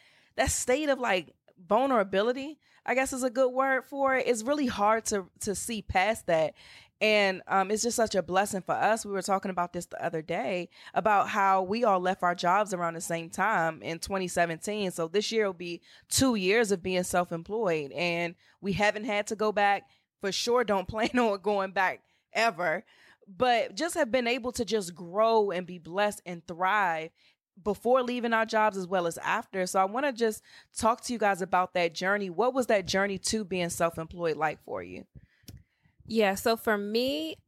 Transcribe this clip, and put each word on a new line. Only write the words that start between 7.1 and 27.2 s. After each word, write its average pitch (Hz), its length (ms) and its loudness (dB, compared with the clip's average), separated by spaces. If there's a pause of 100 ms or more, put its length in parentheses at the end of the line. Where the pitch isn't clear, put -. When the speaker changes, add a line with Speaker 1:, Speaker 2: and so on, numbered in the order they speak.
Speaker 1:
um, 190 240 2
it's 214 140 0
just 233 120 -2
such 220 200 0
a 185 80 2
blessing 190 360 0
for 156 140 -2
us. 202 320 2
We 202 60 -8
were 190 100 -2
talking 196 300 -2
about 175 200 -4
this 175 140 -8
the - 180 -8
other 165 160 -4
day 180 480 -4 (260)
about 196 340 4
how 196 340 2
we 220 220 -2
all 190 160 4
left 185 240 0
our 175 100 2
jobs 190 400 2
around 170 200 -4
the 165 60 -10
same 165 300 -6
time 175 520 0
in 160 180 -6
twenty 190 260 -4
seventeen. 180 640 -2
So 165 160 -4
this 202 240 -2
year 220 160 0
will 190 60 -2
be 170 280 -10 (280)
two 254 260 2
years 202 380 2
of 175 100 0
being 185 220 0
self-employed, 175 880 -2
and 170 420 -2 (260)
we 196 120 -2
haven't 208 320 2
had 208 240 -2
to 220 80 -4
go 214 160 0
back. 202 320 2 (360)
For 196 120 -2
sure, 240 320 2
don't 190 240 0
<laughs> - 0 -
plan 220 320 -2
on 208 200 2
going 196 300 -2
back 180 300 -2 (320)
ever, 175 520 0 (440)
but 202 480 0
just 320 180 -4
have 294 160 0
been 247 160 0
able 247 240 -2
to 233 140 -4
just 185 320 -2
grow 202 560 2
and 175 160 -4
be 180 100 -14
blessed 190 480 -2
and 175 220 -10
thrive 175 640 0 (520)